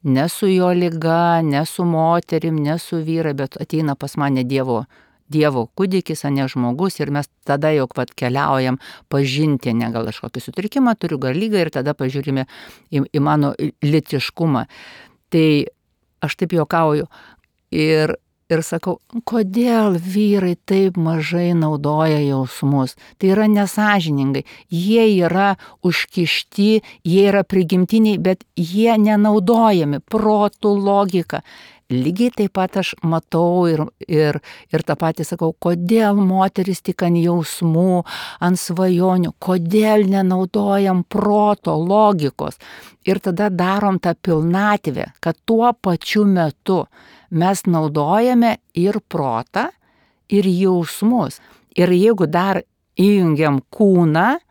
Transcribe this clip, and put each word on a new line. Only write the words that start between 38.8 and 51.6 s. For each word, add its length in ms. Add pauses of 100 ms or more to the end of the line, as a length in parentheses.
kodėl 720
nenaudojam 960
proto, 720
logikos. 800 (480)
Ir 160
tada 320
darom 480
tą 160
pilnatvę, 920 (100)
kad 240
tuo 320
pačiu 480
metu 600 (420)
mes 400
naudojame 880 (160)
ir 320
protą, 640 (640)
ir 160
jausmus. 920 (340)